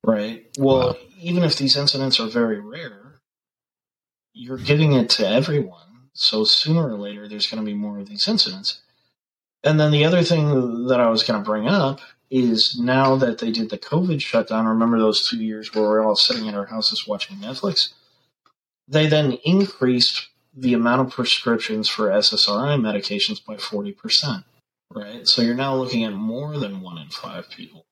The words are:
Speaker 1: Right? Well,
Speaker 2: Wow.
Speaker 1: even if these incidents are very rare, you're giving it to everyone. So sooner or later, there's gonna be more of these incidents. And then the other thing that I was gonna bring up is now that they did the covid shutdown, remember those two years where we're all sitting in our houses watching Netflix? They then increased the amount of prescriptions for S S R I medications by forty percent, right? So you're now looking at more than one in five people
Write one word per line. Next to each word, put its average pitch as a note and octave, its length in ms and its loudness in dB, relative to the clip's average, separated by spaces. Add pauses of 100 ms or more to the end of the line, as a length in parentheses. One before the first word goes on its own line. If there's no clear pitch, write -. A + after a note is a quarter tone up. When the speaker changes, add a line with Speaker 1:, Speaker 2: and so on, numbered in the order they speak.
Speaker 1:
Right? A2 420 -2 (100)
Well, C3+ 340 4
Speaker 2:
Wow. - 60 -6 (240)
Speaker 1:
even F3 220 0
if D#3 140 2
these C#3 200 2
incidents C#3 440 0
are A2+ 80 -4
very A#2+ 320 0
rare, C#3 600 -16 (1120)
you're B2+ 240 -12
giving D3 360 2
it B2 180 2
to G#2 180 2
everyone. C#3 540 0 (320)
So - 300 0
sooner D#3 440 2
or A2 80 -6
later, G#2 320 -12
there's G#2 200 -6
gonna A2 160 -6
be G#2 100 -4
more G#2 240 -6
of G2+ 100 -12
these G#2 200 -4
incidents. G3 520 -4 (840)
And D#3 160 4
then D3+ 100 4
the D3 140 4
other E3+ 180 4
thing C3+ 640 2
that B2+ 140 2
I A#2 100 4
was A2 140 2
gonna G#2+ 180 -2
bring G#2+ 240 -2
up D3 340 2 (300)
is B2 480 2
now C3 380 2
that A#2+ 220 0
they A#2 120 -4
did A2 200 -4
the - 80 -8
covid E3 440 -2
shutdown, A2+ 440 0
remember A2+ 340 2
those G#2+ 280 2
two A2+ 140 -4
years A2 320 -8
where G#2+ 100 0
we're G#2+ 200 4
all G#2+ 120 2
sitting A2+ 300 0
in G#2 80 -8
our G2+ 120 -6
houses A2 400 -4
watching G2 320 -8
Netflix? G#2+ 540 -4 (920)
They D#3 220 2
then D3 360 4
increased D3 840 2 (260)
the B2+ 200 2
amount A#2+ 280 2
of C3 100 -2
prescriptions A2 760 -2
for G#2+ 220 0
S G#2 220 4
S G#2+ 160 2
R G#2+ 180 0
I D3 100 2
medications G#2 680 -2
by G#2+ 120 -12
forty G3+ 360 -6
percent, D3 520 -4 (460)
right? G#2+ 380 -8
So - 140 2
you're A#2 120 2
now C3+ 220 -2
looking B2 260 -2
at G#2+ 120 -4
more B2 440 -6
than G2 220 -6
one F2+ 180 -16
in D2+ 120 -16
five - 380 -14
people - 440 -20